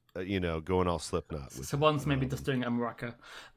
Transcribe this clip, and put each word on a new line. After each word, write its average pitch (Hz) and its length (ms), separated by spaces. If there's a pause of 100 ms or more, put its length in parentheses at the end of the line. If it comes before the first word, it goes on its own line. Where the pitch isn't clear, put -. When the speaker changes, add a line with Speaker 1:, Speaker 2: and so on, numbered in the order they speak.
(160)
Speaker 1:
uh, 90 40
you 95 200
know, 82 200
going 92 280
all 85 100
Slipknot 76 580
with 67 100
Speaker 2:
So 147 100
Speaker 1:
it. 139 40
Speaker 2:
one's 151 260
maybe 139 200
Speaker 1:
Um, 131 40
Speaker 2:
just 131 140
doing 127 200
a 120 60
maraca. 120 440 (420)